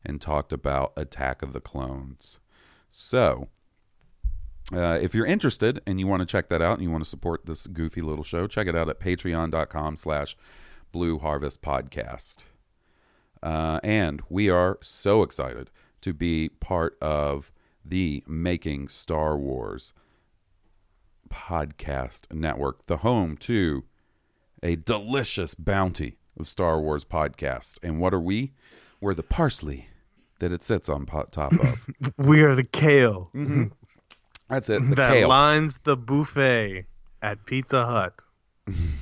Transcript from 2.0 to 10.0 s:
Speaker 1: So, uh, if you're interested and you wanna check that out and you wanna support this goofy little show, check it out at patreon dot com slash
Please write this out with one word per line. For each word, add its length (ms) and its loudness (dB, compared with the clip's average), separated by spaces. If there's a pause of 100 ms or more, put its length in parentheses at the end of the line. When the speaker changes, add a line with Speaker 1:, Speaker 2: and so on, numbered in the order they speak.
Speaker 1:
So, 600 0 (1200)
uh, 280 2
if 120 -2
you're 120 2
interested 600 0
and 140 -2
you 80 0
wanna 180 2
check 240 -2
that 120 2
out 140 2
and 80 -6
you 80 0
wanna 140 -2
support 400 -6
this 220 -10
goofy 340 -6
little 220 -4
show, 240 -4
check 200 -2
it 80 0
out 140 0
at 100 -6
patreon 520 -2
dot 180 -2
com 280 -6
slash 380 -4 (560)